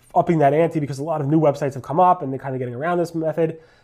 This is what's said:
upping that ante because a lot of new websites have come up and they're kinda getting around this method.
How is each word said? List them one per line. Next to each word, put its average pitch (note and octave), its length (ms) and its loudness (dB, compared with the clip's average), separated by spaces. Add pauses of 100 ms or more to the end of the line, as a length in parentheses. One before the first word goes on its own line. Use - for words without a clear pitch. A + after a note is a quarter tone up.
(140)
upping E3+ 260 2
that C#3 120 6
ante E3 260 2
because C#3 200 -4
a C3+ 40 -8
lot D#3 200 -4
of C#3 40 -4
new D#3 140 4
websites C#3+ 320 2
have C3 100 -12
come - 160 -2
up F3+ 220 4
and C3+ 100 -6
they're C3+ 80 -6
kinda C3 200 -8
getting B2 160 -6
around E3 240 -2
this E3+ 160 -4
method. D#3+ 440 -2 (260)